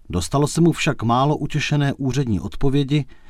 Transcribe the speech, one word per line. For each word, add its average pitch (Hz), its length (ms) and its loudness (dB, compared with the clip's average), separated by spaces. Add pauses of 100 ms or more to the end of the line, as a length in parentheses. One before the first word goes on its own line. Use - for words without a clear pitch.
(100)
Dostalo 139 380 0
se - 120 -4
mu 165 120 6
však - 300 -2
málo 127 340 2
utěšené 147 580 -2
úřední 123 460 -2
odpovědi, 135 680 0 (240)